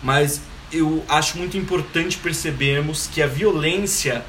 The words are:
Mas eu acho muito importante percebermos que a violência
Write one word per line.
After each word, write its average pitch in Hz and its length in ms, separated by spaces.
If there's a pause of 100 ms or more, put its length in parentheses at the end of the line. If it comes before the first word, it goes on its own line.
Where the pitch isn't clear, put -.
Mas 143 360 (320)
eu 156 380
acho 151 300
muito 180 180
importante 175 600
percebermos 147 880
que - 120
a 147 80
violência 156 1000